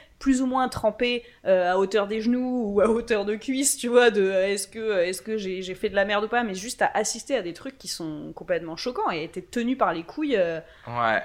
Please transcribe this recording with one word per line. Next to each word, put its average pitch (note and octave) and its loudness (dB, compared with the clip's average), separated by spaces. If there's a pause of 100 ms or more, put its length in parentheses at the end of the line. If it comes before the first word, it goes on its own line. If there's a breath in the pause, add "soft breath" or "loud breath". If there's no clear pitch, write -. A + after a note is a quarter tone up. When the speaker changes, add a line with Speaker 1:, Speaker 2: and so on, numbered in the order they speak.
(180 soft breath)
Speaker 1:
plus C4 2
ou C4 0
moins B3+ 2
trempé, A#3+ -2 (200 soft breath)
euh, F#3 4
à F#3 2
hauteur G3 2
des A3 -2
genoux B3 0
ou G3+ 2
à F#3 6
hauteur A3 0
de G#3 0
cuisse, C4 -2
tu A#3+ -4
vois, A#3+ 8
de, G#3 2
euh, F#3+ 2
est-ce G3+ -2
que, - -14
euh, G#3 0
est-ce F#3 -4
que A3 -4
j'ai, F#3+ -4
j'ai F#3 -8
fait G#3 -4
de F#3 -6
la G3 4
merde G#3 0
ou A3 -4
pas, A#3+ 0
mais G#3 -2
juste G3 -6
à G3+ 2
assister A3+ -2
à G#3+ 0
des E3+ -8
trucs - -12
qui - -18
sont D#3 -8
complètement E3 -4
choquants C4+ -4
et E3 -4
t'es F#3 -10
tenu A#3+ -2
par G3 2
les E3+ -4
couilles, C#4+ -2
euh. E3 0 (280 soft breath)
Speaker 2:
Ouais. A#2 2